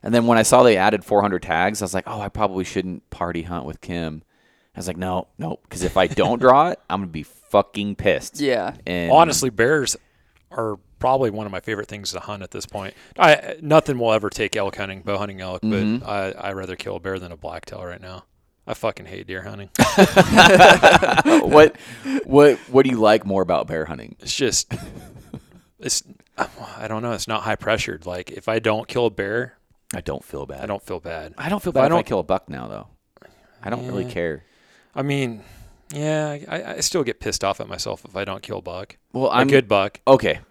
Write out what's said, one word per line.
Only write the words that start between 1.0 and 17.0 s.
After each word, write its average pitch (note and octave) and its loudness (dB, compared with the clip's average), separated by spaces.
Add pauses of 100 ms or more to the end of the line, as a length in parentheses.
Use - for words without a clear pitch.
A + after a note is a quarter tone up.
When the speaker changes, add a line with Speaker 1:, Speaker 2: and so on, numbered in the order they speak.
Speaker 1:
four G#2 2
hundred F#2+ -2
tags, F#2 -2
I - -6
was F2 -8
like, F#2 -4
"Oh, G#2+ -10
I G2+ -8
probably F#2+ -4
shouldn't F#2 -8
party E2+ -8
hunt E2 -10
with D#2+ -14
Kim." E2 -10 (520)
I - -16
was F2 -10
like, E2+ -8
"No, F#2 -6 (100)
no, - -8
'cause F2 -10
if F2+ -2
I F2+ 4
don't G#2 0
Speaker 2:
<laughs> - -6
Speaker 1:
draw C#3 6
it, - -8
I'm F#2+ -6
gonna F2 -12
be D#2 -10
fucking - -2
pissed." - -2
Speaker 3:
Yeah. A#2+ -2 (120)
Speaker 1:
And F2 0
Speaker 2:
Honestly, C#3+ 4
bears B2 0 (540)
are G#2+ -6 (200)
probably C3 0
one G#2+ -10
of G2 -10
my F#2 -8
favorite G#2 -8
things G2+ -12
to F2+ -10
hunt G2+ -12
at F#2 -16
this G2+ -12
point. G2 -12 (240)
I, D#3 4
nothing D3+ 2
will A#2 0
ever G#2+ 0
take G#2+ -4
elk G2 -4
hunting, G2 -10
bow G2+ -4
hunting G2 -8
elk, F#2 -10
Speaker 1:
Mm-hmm. G#2+ -2
Speaker 2:
but A#2+ -12
I, F#2+ -6
I'd F#2+ -10
rather F#2 -10
kill F#2+ -10
a F2+ -12